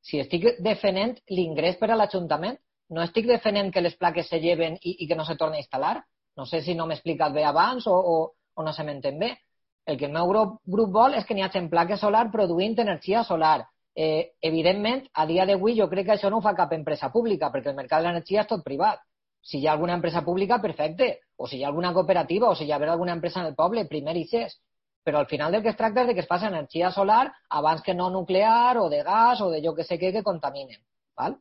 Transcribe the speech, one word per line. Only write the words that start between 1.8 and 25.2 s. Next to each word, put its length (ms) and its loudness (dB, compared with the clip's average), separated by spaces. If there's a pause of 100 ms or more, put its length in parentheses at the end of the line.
a 60 2
l'Ajuntament, 600 -2 (340)
no 120 -4
estic 260 -2
defenent 420 2
que 80 2
les 160 0
plaques 320 -2
se 140 -2
lleven 380 2
i, 240 -6
i 40 -10
que 80 0
no 80 -6
se 160 -6
torni 200 -2
a 40 -16
instal·lar. 360 -2 (360)
No 120 -12
sé 180 -2
si 80 -2
no 120 -4
m'he 120 -6
explicat 340 -2
bé 140 0
abans 400 2
o, 80 4
o, 220 2 (380)
o 120 -8
no 80 -4
se 100 -8
m'entén 360 -6
bé. 160 -2 (500)
El 120 -4
que 80 -4
el 80 -8
meu 140 0
grup, 380 2
grup 280 0
vol 240 6
és 80 -4
que 80 -4
n'hi 120 -2
hagi 240 -4
plaques 320 0
solar 320 4
produint 480 0
energia 420 0
solar. 380 2 (320)
Eh, 460 -2
evidentment, 600 0 (120)
a 140 2
dia 180 2
d'avui 320 2
jo 100 2
crec 200 -2
que 80 4
això 140 0
no 100 0
ho 40 -10
fa 140 2
cap 140 0
empresa 400 -4
pública, 400 0
perquè 180 -4
el 80 -8
mercat 240 0
de 60 0
l'energia 340 0
és 80 -4
tot 140 -4
privat. 360 -2 (420)
Si 160 -8
hi 80 -2
ha 60 4
alguna 260 0
empresa 280 -2
pública, 360 2
perfecte. 560 -2 (180)
O 120 -10
si 100 -10
hi 60 -4
ha 80 -2
alguna 220 -2
cooperativa, 560 2
o 40 2
si 100 -4
hi 80 -2
ha 100 0
alguna 340 0
empresa 240 -6
en 100 -4
el 80 -10
poble, 280 0
primer 300 -4
ixes. 440 -4 (420)
Però 160 0
al 80 2